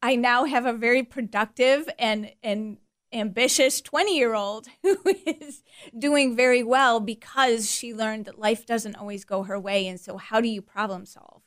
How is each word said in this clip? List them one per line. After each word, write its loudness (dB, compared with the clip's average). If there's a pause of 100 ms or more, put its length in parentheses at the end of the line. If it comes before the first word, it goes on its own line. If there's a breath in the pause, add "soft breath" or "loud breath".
I 2
now 2
have 0
a 0
very 2
productive 0 (100)
and, -2 (100)
and -4 (340)
ambitious 2
twenty-year-old -2
<laughs> -20
who 4 (300)
is -8 (340 loud breath)
doing 2
very 4
well 4
because 0
she -6
learned -6
that -18
life 0
doesn't -4
always -12
go -4
her -8
way. -2
And -10
so -14
how -2
do 2
you -6
problem -8
solve? -20